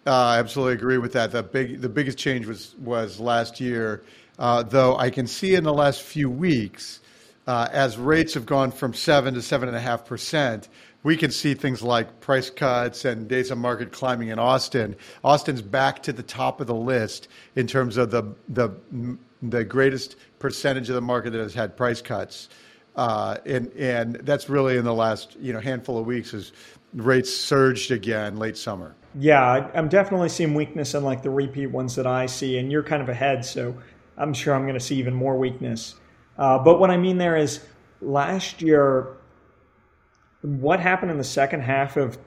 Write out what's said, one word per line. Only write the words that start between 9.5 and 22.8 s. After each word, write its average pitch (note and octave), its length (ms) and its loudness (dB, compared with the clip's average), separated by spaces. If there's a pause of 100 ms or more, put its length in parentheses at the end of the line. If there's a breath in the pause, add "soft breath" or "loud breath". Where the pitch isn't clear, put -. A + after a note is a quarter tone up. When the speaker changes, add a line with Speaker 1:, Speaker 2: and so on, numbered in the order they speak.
Speaker 1:
and A#2 80 -6
a A2+ 40 -4
half A#2+ 260 -4
percent, B2 600 -4 (340 loud breath)
we D#3 140 4
can D3+ 140 2
see C#3+ 240 -2
things B2 280 -4
like A#2+ 380 0
price C3 300 0
cuts B2 540 -2
and A2+ 240 -4
days B2+ 220 0
on B2 80 -4
market A#2+ 340 -4
climbing A#2+ 360 -2
in A2 100 -6
Austin. A#2+ 560 2 (300 loud breath)
Austin's C#3 380 4
back C3+ 420 0
to D3 80 -6
the A#2+ 100 -10
top C3 380 -4
of C3+ 60 -6
the A#2+ 80 -2
list A#2 540 -2 (280 loud breath)
in B2+ 100 0
terms B2 300 0
of A#2+ 140 2
the, A#2 120 0 (260)
the, A#2+ 220 0 (720)
the A#2 220 -2
greatest C3 520 0 (220 soft breath)
percentage C3 500 -4
of B2+ 60 -4
the B2 60 0
market A#2+ 300 -2
that A2 100 -4
has G#2 140 -8
had A2 220 -4
price A#2+ 240 -2
cuts. - 480 -10 (480 soft breath)